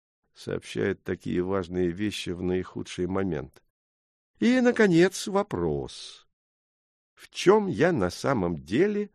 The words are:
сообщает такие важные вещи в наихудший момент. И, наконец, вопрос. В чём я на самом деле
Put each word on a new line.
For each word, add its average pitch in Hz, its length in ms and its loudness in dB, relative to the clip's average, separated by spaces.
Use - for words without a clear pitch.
сообщает 98 680 -6
такие 90 400 -4
важные 90 480 -2
вещи 101 400 -6
в 87 120 -8
наихудший 90 640 -4
момент. 92 560 -4
И, 247 220 4
наконец, 202 680 4
вопрос. 85 960 -4
В - 160 -20
чём 202 380 4
я 151 240 2
на 92 180 0
самом 90 520 -2
деле 202 520 0